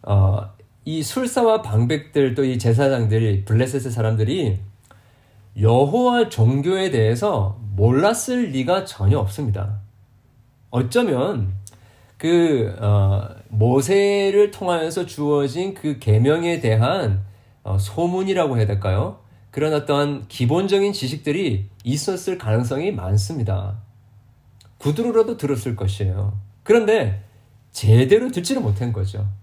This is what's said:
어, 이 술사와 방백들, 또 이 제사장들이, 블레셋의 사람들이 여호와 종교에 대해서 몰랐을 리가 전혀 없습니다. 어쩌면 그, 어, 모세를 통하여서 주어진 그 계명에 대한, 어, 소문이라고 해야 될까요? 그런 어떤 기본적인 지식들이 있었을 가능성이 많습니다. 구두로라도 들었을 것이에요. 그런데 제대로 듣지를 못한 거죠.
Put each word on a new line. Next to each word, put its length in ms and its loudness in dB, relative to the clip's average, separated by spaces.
어, 500 2
이 180 -6
술사와 580 0
방백들, 720 0
또 120 0
이 120 -2
제사장들이, 840 2
블레셋의 480 0
사람들이 680 -2
여호와 720 4
종교에 600 2
대해서 680 0
몰랐을 760 2
리가 340 0
전혀 340 2
없습니다. 600 -4
어쩌면 840 -2
그, 640 0
어, 480 2
모세를 1000 2
통하여서 540 -4
주어진 680 -2
그 260 -6
계명에 640 2
대한, 640 0
어, 140 -4
소문이라고 800 -2
해야 80 2
될까요? 540 -2
그런 220 -2
어떤 540 -2
기본적인 680 0
지식들이 760 -4
있었을 540 -4
가능성이 540 -2
많습니다. 880 -4
구두로라도 580 0
들었을 400 -4
것이에요. 640 -2
그런데 600 2
제대로 600 4
듣지를 300 -2
못한 320 -2
거죠. 340 -4